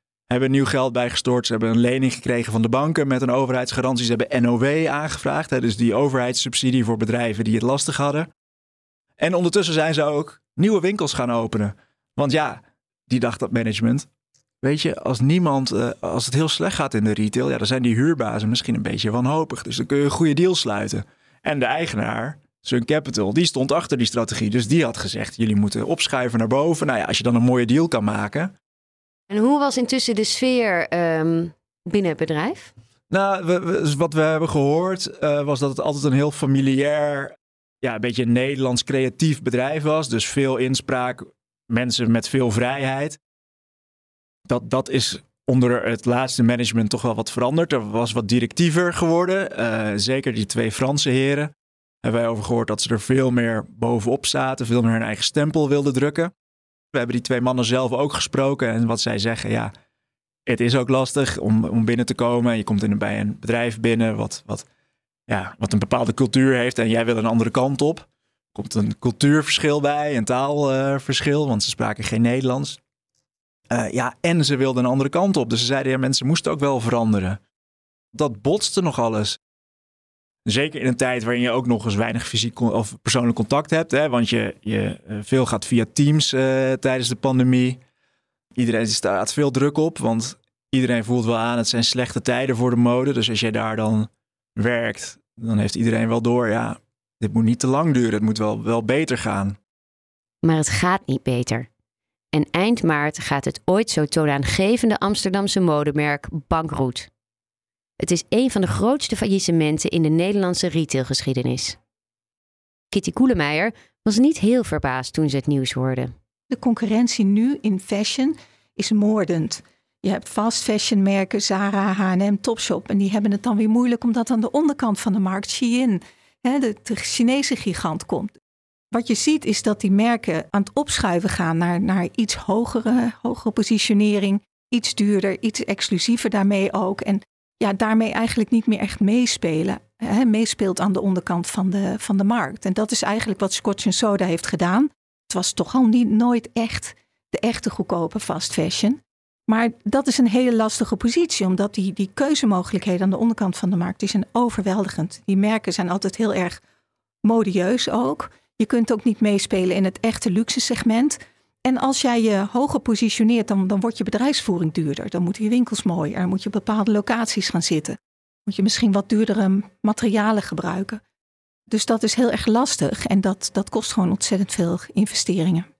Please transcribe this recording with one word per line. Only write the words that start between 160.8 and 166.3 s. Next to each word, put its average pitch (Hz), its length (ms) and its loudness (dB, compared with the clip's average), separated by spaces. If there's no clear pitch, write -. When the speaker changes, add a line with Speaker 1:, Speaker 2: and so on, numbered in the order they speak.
Speaker 3:
En 262 180 0
als 269 220 0
jij 240 220 2
je 202 300 2
hoger 277 280 0
positioneert, 226 680 2
dan, 190 180 2
dan 196 140 2
wordt 226 180 -2
je 185 60 -4
bedrijfsvoering 185 680 0
duurder. 147 380 -4
Dan - 120 -2
moeten 190 220 -2
je 214 60 0
winkels 233 320 0
mooier, 170 360 -2
dan 180 100 0
moet 190 140 -2